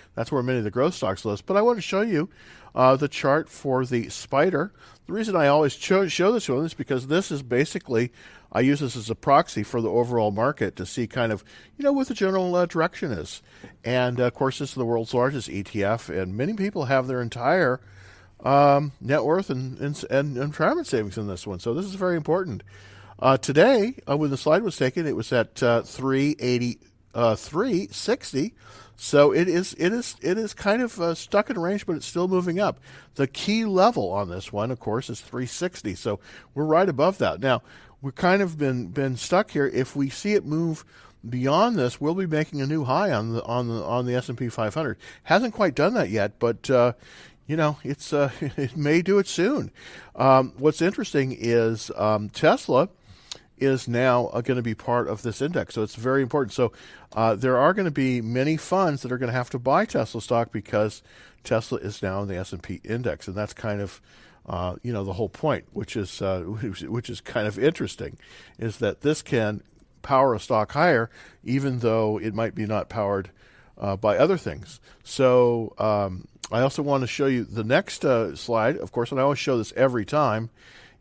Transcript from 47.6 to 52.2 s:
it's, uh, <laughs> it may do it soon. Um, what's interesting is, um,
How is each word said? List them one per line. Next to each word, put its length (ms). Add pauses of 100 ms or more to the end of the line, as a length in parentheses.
it's, 300
uh, 220
<laughs> 40
it 380
may 240
do 160
it 100
soon. 440 (440)
Um, 440
what's 220
interesting 580
is, 560
um, 340